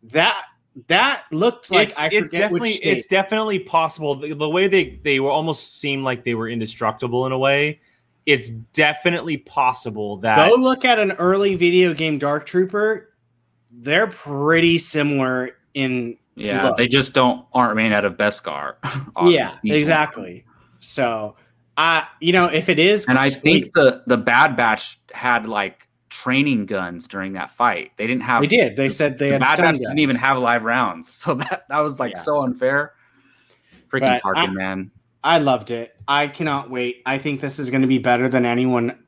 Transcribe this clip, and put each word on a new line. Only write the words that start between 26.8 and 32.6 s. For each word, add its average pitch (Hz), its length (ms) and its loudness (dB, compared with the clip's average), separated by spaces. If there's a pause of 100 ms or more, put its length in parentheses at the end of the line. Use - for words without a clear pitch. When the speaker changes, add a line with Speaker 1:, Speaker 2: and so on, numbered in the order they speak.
Speaker 3:
during 95 260 -10
that 90 180 -10
fight. 110 460 -2
They 110 100 -6
didn't 123 160 -4
have 123 180 0
Speaker 1:
They 147 60 0
did. 151 280 2
They 135 120 0
Speaker 3:
the, 135 60 -2
Speaker 1:
said 143 260 -2
they 143 80 0
Speaker 3:
the 139 80 2
Speaker 1:
had 131 60 0
Speaker 3:
Bad 135 140 4
Speaker 1:
stun 170 180 2
Speaker 3:
Batch 143 60 -2
didn't 127 200 -4
even 135 160 2
Speaker 1:
guns. 123 100 -2
Speaker 3:
have 135 140 2
live 120 240 0
rounds. 110 460 -4
<laughs> - 40 -14
So - 220 -6
that, 165 340 -8
that 143 100 -2
was, 147 200 -2
like, 120 160 -6
Speaker 1:
Yeah. 90 60 -8
Speaker 3:
so 147 200 -2
unfair. 131 520 -2 (960)